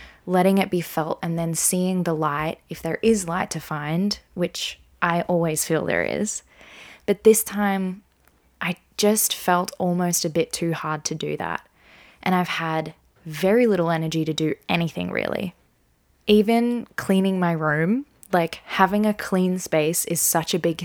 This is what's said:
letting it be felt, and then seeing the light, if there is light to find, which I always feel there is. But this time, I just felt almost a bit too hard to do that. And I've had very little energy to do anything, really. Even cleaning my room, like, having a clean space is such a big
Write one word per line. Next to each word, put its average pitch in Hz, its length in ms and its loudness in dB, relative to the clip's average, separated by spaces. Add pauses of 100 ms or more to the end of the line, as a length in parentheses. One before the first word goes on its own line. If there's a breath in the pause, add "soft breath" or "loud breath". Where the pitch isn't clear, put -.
(260 loud breath)
letting 185 320 4
it 196 120 0
be 180 100 0
felt, 165 420 -4
and 170 160 -2
then 165 160 -2
seeing 185 480 0
the 170 120 0
light, 156 440 -2 (100)
if - 140 -12
there 165 200 -4
is 208 260 2
light 175 220 -2
to 156 100 -6
find, 160 580 -2 (160)
which - 460 -4 (200)
I 170 220 2
always 165 420 0
feel 156 200 0
there 85 200 0
is. - 380 -4 (640 loud breath)
But 196 180 0
this 220 180 8
time, 196 600 -2 (580)
I 175 160 -4 (200)
just 208 380 2
felt 180 440 0
almost 175 460 0
a 170 60 -4
bit 165 220 0
too 170 200 -2
hard 156 340 -6
to - 80 -6
do 151 220 -6
that. - 300 -6 (560 soft breath)
And 185 120 2
I've 180 140 0
had 160 460 -4 (300)
very 190 420 2
little 175 240 2
energy 160 340 -2
to 156 100 -2
do 156 200 0 (140)
anything, 175 420 -2
really. - 440 -4 (720)
Even 233 600 2 (100)
cleaning 190 440 2
my 175 120 2
room, 160 540 0 (260)
like, 170 320 0
having 202 420 2
a 208 80 2
clean 185 440 0
space 160 460 0
is - 160 -2
such - 340 0
a 180 40 0
big 165 260 0